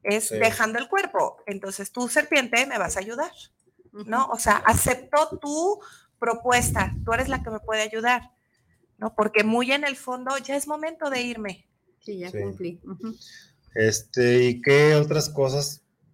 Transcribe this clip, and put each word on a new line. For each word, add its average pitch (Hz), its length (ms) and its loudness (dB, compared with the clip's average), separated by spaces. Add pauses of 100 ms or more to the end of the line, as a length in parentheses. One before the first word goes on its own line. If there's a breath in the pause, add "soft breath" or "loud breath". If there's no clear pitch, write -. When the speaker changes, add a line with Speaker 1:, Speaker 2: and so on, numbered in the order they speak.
Speaker 1:
es 208 240 -2
Speaker 2:
Sí. 226 80 -4
Speaker 1:
dejando 220 420 0
el 269 80 -6
cuerpo. 381 500 -2 (100)
Entonces, 196 440 -10
tú, 247 160 -4
serpiente, 269 600 2
me 262 100 -6
vas 170 180 -2
a 196 60 -2
ayudar, 240 300 -6 (600)
¿no? 214 340 -2
Speaker 3:
Ujú. - 80 -4
Speaker 1:
O 226 60 -6
sea, 208 180 4
acepto 254 840 2
tu 330 380 0 (400 loud breath)
propuesta, 233 840 0
tú 226 100 -2
eres 254 140 -2
la 262 160 -4
que 226 60 -8
me 214 100 -8
puede 220 220 -4
ayudar, 226 500 -2 (680)
¿no? 220 180 -6
Porque 214 280 2
muy 240 280 2
en 285 120 0
el 277 120 -2
fondo 254 420 -6
ya 262 180 -6
es 285 120 -4
momento 311 420 -6
de 254 120 -2
irme. 220 460 -8 (340)
Speaker 3:
Sí, 196 180 -12
ya 180 120 -10
Speaker 2:
Sí. 208 100 -8
Speaker 3:
cumplí. 180 420 -8
Ujú. 220 320 -12 (580 loud breath)
Speaker 2:
Este, 123 720 4
¿y 123 160 0
qué 147 340 6
otras 151 340 2
cosas, 139 520 -2 (320)